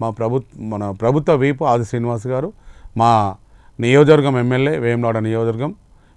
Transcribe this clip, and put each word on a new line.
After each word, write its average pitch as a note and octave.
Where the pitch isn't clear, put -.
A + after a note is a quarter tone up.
మా A2+
ప్రభుత్-, A#2
మన G#2
ప్రభుత్వ C3+
వీపు C#3
ఆది B2
శ్రీనివాస్ A#2
గారు, C#3
మా A2
నియోజకవర్గం C#3
ఎమ్మెల్యే, C3
వేములవాడ A#2
నియోజకవర్గం A2+